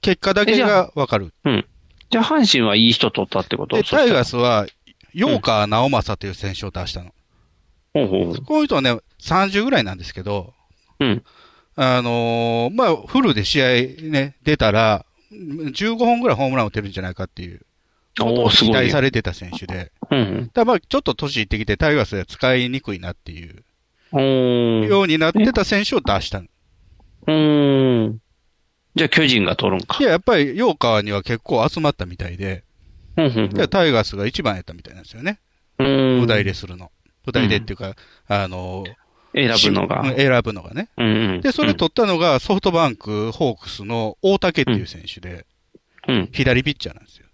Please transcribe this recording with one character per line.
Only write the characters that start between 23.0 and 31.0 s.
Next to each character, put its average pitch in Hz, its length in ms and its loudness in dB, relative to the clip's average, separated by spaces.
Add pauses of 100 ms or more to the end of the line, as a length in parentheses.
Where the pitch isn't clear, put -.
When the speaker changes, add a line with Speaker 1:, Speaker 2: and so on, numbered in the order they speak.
Speaker 1:
っ - 20 -12
て - 160 -20
い 82 180 -16
う。 87 140 -20 (500)
Speaker 2:
お 151 60 0
ー。 123 680 2
Speaker 1:
よ 196 160 4
う 190 60 2
に 160 100 2
な 160 120 2
っ - 40 0
て 220 180 4
た 214 140 0
選 208 180 0
手 254 120 -4
を 220 40 2
出 101 220 0
し - 80 -10
た 101 100 -6
の。 85 80 -14 (800)
Speaker 2:
う 156 40 2
ー 139 800 4
ん。 110 120 -8 (720)
じ 165 100 2
ゃ 151 40 2
あ、 - 20 0
巨 160 180 4
人 120 160 4
が 87 140 0
取 98 180 0
る 92 80 -4
ん - 20 -12
か。 - 140 -8
Speaker 1:
い 285 40 2
や、 220 80 4
や 165 60 2
っ 185 40 -2
ぱ 226 160 2
り、 143 180 0
陽 202 200 0
川 110 260 2